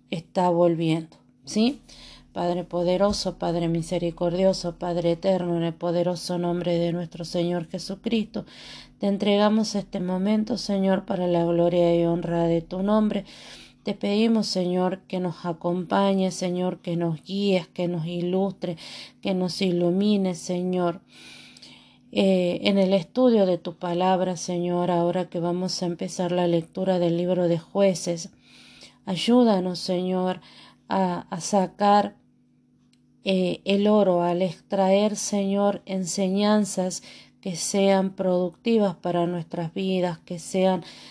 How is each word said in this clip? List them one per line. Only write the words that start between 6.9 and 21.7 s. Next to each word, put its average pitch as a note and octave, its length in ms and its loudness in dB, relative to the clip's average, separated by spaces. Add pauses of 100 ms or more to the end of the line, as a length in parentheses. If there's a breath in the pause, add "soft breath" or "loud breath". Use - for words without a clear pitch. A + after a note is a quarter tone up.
nuestro E3+ 320 -8
Señor F3 420 -4
Jesucristo, G#3 800 -6 (540 loud breath)
te G3+ 80 -2
entregamos G#3 680 2
este G3 240 -6
momento, G3 580 -2
Señor, F#3+ 480 0
para F3+ 220 -2
la E3+ 160 2
gloria E3+ 520 4
y E3+ 100 4
honra E3+ 420 0
de E3 140 2
tu F#3 200 -8
nombre. G#3+ 440 2 (580 loud breath)
Te G3+ 100 -4
pedimos, G#3 540 0
Señor, F3+ 600 0
que F#3 120 -6
nos F3+ 260 -6
acompañes, F#3 880 0
Señor, F3+ 460 -4
que E3+ 160 -4
nos E3+ 280 -2
guíes, F#3+ 440 0
que F3+ 200 -4
nos E3+ 200 -4
ilustres, F3+ 680 -4 (440 loud breath)
que G3 120 -2
nos F3+ 280 -2
ilumines, F#3 800 2
Señor. F3+ 640 -2 (1080 loud breath)